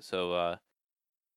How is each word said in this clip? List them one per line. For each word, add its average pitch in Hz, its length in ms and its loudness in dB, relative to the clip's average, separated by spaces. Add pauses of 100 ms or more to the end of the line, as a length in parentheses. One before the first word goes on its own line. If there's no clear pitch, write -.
So, 90 340 -2
uh, 87 240 0 (800)